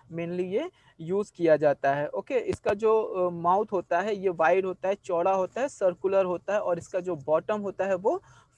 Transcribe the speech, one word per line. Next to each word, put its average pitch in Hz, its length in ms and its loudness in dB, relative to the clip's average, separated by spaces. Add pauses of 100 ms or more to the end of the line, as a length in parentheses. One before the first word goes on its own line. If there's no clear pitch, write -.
(120)
mainly 170 280 -6
ये 214 300 -4 (300)
यूज़ 190 360 -4
किया 165 200 4
जाता 143 380 2
है, 147 140 -4
ओके। 240 300 -4
इसका 208 360 -2
जो, 220 280 2
अ, 180 280 -2
mouth 175 420 0
होता 175 280 0
है 208 160 -2
ये 190 120 0
वाइड 175 380 2
होता 185 220 -6
है, 202 60 2
चौड़ा 180 380 0
होता 190 280 -2
है, 277 80 -2
circular 190 560 0
होता 180 280 -4
है 208 80 0
और 180 180 -2
इसका 180 220 -6
जो 180 160 -4
bottom 165 440 0
होता 196 240 -4
है 196 100 0
वो 226 280 -2 (360)